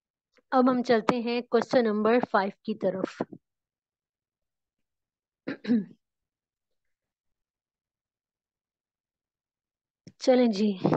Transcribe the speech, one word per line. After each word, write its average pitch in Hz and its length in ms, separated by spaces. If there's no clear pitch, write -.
अब 262 160
हम 247 140
चलते 240 340
हैं 240 260
question 240 440
number 214 380
five 196 280
की 214 100
तरफ। 185 480
<clears throat> - 500
चलें 247 300
जी, 202 300